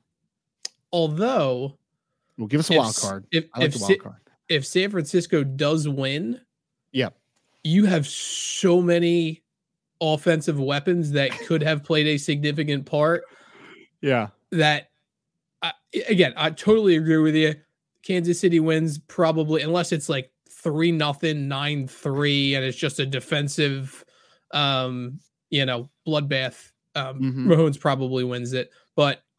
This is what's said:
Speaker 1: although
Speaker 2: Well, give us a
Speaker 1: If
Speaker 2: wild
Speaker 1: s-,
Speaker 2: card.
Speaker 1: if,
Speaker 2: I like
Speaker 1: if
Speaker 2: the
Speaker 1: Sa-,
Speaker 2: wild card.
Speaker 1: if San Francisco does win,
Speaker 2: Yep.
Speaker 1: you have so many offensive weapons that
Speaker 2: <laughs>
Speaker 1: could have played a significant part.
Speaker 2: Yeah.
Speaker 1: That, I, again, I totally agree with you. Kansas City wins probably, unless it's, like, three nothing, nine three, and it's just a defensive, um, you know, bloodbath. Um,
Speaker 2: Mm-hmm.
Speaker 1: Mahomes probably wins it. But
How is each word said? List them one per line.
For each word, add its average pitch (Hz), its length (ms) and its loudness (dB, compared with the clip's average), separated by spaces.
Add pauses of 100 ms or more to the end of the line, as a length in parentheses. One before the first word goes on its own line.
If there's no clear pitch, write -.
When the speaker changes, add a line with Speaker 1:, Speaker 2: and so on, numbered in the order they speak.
(920)
Speaker 1:
although 156 840 0 (640)
Speaker 2:
Well, 110 60 -6
give 139 120 2
us 160 100 -2
a 175 40 4
Speaker 1:
If 160 60 6
Speaker 2:
wild 113 100 2
Speaker 1:
s-, - 120 -4
Speaker 2:
card. 98 300 -6
Speaker 1:
if, 160 220 0
Speaker 2:
I 120 60 -8
like 147 80 2
Speaker 1:
if 143 60 -2
Speaker 2:
the 117 60 -4
Speaker 1:
Sa-, 98 80 -4
Speaker 2:
wild 196 140 4
card. - 140 -16 (340)
Speaker 1:
if 143 160 -2
San 190 260 0
Francisco 170 520 0
does 147 440 0
win, 143 540 -4 (500)
Speaker 2:
Yep. 127 240 -2 (480)
Speaker 1:
you 180 220 4
have 165 220 2
so - 760 -2
many 170 600 0 (580)
offensive 156 580 0
weapons 143 520 -2
that 139 200 0
Speaker 2:
<laughs> - 160 -12
Speaker 1:
could 160 160 0
have 151 200 0
played 151 240 2
a 151 100 0
significant 147 680 -2
part. 160 380 0 (800)
Speaker 2:
Yeah. 120 280 0 (220)
Speaker 1:
That, 151 380 2 (720)
I, 165 100 -4 (380)
again, 180 260 4
I 156 140 0
totally 202 480 4
agree 160 200 2
with 156 180 4
you. 156 200 2 (480)
Kansas 175 360 0
City 170 200 4
wins 160 380 0
probably, 160 640 0
unless 170 300 -2
it's, 160 180 -4
like, 135 220 -4 (180)
three 165 420 -2
nothing, 151 560 -2
nine 139 400 -4
three, 139 680 0
and 131 100 -2
it's 127 120 -6
just 147 220 -4
a 135 60 -2
defensive, 139 960 -4 (480)
um, 131 680 -4 (320)
you 139 140 0
know, 123 240 -6 (180)
bloodbath. 139 640 -4 (240)
Um, 135 260 -8
Speaker 2:
Mm-hmm. 131 300 2
Speaker 1:
Mahomes 156 280 4
probably 131 440 0
wins 123 300 -6
it. 127 160 -4 (260)
But 143 260 2 (180)